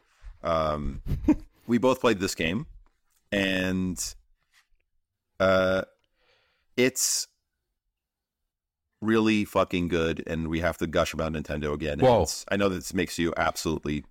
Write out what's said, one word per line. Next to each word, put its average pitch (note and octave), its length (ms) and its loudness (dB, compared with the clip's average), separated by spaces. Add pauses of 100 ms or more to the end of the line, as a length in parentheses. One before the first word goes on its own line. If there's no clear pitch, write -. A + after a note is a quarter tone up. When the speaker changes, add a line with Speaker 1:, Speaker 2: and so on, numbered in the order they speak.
(420)
Speaker 1:
Um, D2+ 600 -2 (320)
<laughs> - 320 -10
we A#2+ 100 2
both B2+ 240 2
played A2+ 200 2
this F#2+ 140 -2
game, F2+ 300 -2 (640)
and, F#2 720 -2 (1400)
uh, F#2+ 440 2 (920)
it's - 540 0 (1700)
really A2 420 4
fucking F#2 440 0
good, E2 380 0
and D#2+ 220 -4
we D#2+ 120 -2
have E2 180 -2
to F2+ 80 -2
gush D#2+ 260 0
about D#2+ 220 -4
Nintendo D2 400 -4
again. D2+ 260 -4
And - 20 2
Speaker 2:
Whoa. A#2+ 200 6
Speaker 1:
it's, - 280 -4
I G2 60 0
know G2 140 2
this F2 240 -8
makes F2+ 240 -2
you E2 180 0
absolutely D#2 760 -2